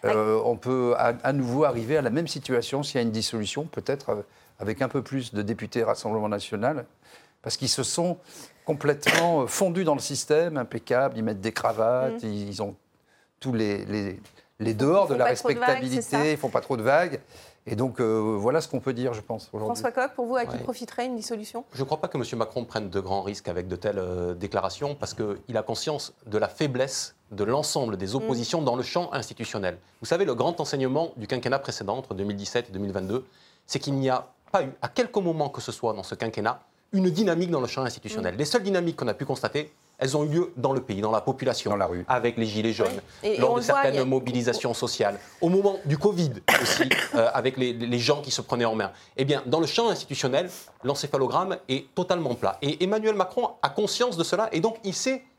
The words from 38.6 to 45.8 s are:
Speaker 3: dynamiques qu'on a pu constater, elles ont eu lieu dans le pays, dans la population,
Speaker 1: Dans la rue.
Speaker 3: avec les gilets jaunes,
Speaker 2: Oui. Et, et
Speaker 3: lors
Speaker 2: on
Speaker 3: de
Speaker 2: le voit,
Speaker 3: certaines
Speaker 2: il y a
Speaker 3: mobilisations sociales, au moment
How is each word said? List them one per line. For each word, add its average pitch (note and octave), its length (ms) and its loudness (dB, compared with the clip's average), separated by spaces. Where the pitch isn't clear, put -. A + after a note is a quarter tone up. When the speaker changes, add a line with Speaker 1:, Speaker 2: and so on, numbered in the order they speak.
Speaker 3:
dynamiques F3+ 340 0
qu'on B2+ 120 -2
a G#2 60 0
pu C#3 100 -6
constater, C#3 480 -4
elles C3+ 180 0
ont D3+ 80 2
eu D3+ 40 -2
lieu D3+ 280 0
dans C3 160 0
le C3 80 0
pays, G2+ 200 -6
dans G#2+ 120 2
la G#2+ 80 2
population, B2+ 500 -2
Speaker 1:
Dans G2+ 60 2
la G2 100 2
rue. F2+ 220 -4
Speaker 3:
avec A#2+ 280 2
les A2+ 100 2
gilets A2 260 0
jaunes, G#2 160 2
Speaker 2:
Oui. G#3 80 0
Et, G#3+ 40 2
et - 40 -2
Speaker 3:
lors B3 140 6
Speaker 2:
on - 20 4
Speaker 3:
de A#3+ 60 2
Speaker 2:
le A#3+ 40 -4
voit, C#4 120 4
Speaker 3:
certaines C#4 180 4
Speaker 2:
il C#3 40 2
y - 20 2
a B2+ 40 4
Speaker 3:
mobilisations B2 720 0
sociales, G#2 440 0
au E3+ 80 4
moment G3 280 4